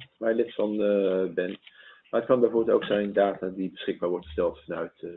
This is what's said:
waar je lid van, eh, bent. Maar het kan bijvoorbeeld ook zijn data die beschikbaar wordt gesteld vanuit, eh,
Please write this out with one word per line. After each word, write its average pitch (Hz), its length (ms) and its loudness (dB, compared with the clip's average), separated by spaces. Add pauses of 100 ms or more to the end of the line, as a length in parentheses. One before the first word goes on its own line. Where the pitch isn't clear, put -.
(180)
waar 113 120 -2
je 113 60 4
lid 117 180 0
van, 107 300 0
eh, 95 500 2
bent. 90 240 -2 (520)
Maar 113 100 0
het 113 100 -8
kan 127 100 -10
bijvoorbeeld 113 360 2
ook 104 80 2
zijn 101 300 0
data 98 340 2
die 92 240 -6
beschikbaar - 380 -4
wordt 87 160 -4
gesteld 85 360 -2
vanuit, 82 340 -8
eh, 85 220 -12